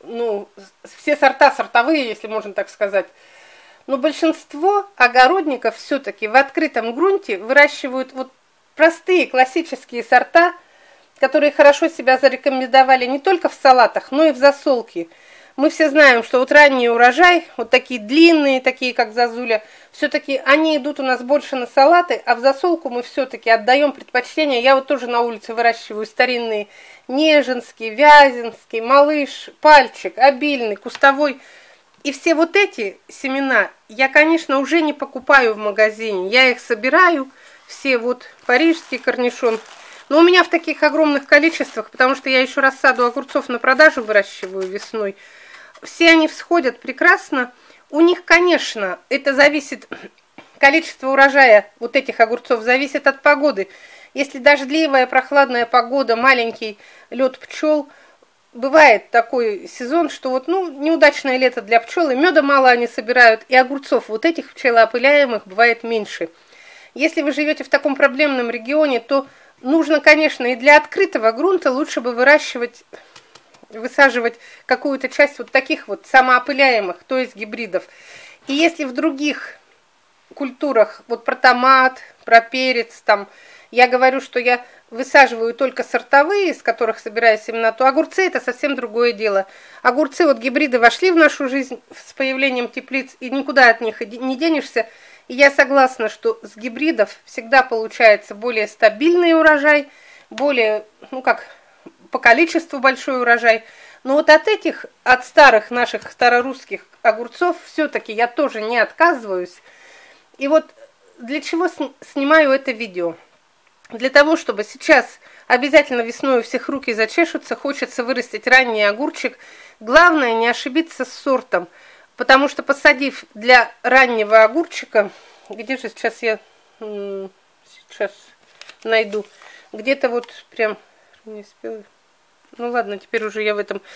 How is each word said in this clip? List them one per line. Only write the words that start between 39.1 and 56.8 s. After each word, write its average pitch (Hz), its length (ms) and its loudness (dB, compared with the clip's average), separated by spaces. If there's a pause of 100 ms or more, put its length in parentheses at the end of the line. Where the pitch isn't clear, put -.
Но 285 100 2
у - 20 6
меня 359 220 4
в 349 60 -4
таких 320 340 -4
огромных 294 420 0
количествах, 294 640 0
потому 262 240 0
что 269 160 -8
я 262 120 2
ещё 262 180 -4
рассаду 262 460 0
огурцов 262 420 -6
на 240 100 -6
продажу 262 460 2
выращиваю 196 640 -4
весной. 202 480 -10 (640)
Все - 300 2
они 320 160 4
всходят 302 540 -4
прекрасно. 262 720 -2 (380)
У 294 120 -2
них, 349 240 2
конечно, 320 760 0 (100)
это 277 240 -4
зависит, 285 540 -2 (720)
количество 285 480 0
урожая 269 720 4
вот 233 160 -8
этих 269 240 -4
огурцов 226 440 -2
зависит 269 440 -2
от 269 140 -2
погоды. 277 480 0 (440)
Если 277 260 -8
дождливая, 277 680 2
прохладная 254 580 0
погода, 240 500 -2
маленький 226 600 -2 (320)